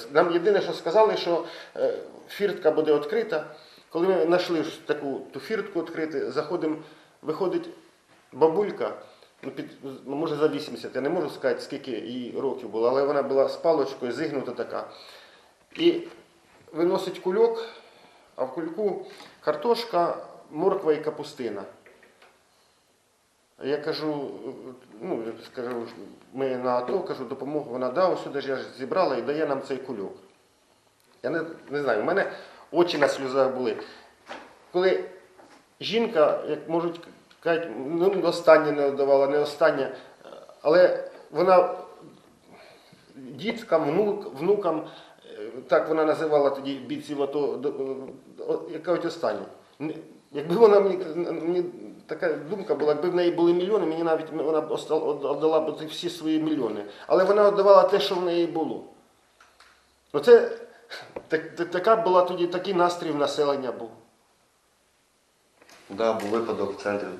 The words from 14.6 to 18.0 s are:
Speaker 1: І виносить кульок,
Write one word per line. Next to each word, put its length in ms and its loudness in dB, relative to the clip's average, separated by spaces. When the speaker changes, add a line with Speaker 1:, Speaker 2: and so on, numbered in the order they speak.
Speaker 1:
І 240 4
виносить 460 0
кульок, 460 2